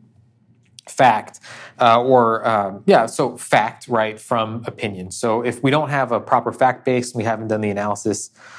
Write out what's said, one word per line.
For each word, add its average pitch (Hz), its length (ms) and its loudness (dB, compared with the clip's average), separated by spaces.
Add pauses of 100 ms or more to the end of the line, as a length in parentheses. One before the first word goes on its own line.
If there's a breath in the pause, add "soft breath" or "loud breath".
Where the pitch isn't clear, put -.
(880)
fact, 113 500 0 (420 loud breath)
uh, 120 220 6
or, 117 440 2
um, 101 400 -2
yeah, 147 200 6
so 123 300 -4
fact, - 500 -2
right, 110 320 -2
from 110 480 -4
opinion. 95 460 -8
So 113 280 -2
if 131 220 -4
we 135 80 2
don't 147 200 0
have 135 200 -2
a 113 80 0
proper 120 340 0
fact 127 320 0
base 123 280 -2
and 123 60 -10
we 107 60 -2
haven't 110 220 -4
done 107 140 -2
the 107 100 -2
analysis, 101 600 -4 (280 loud breath)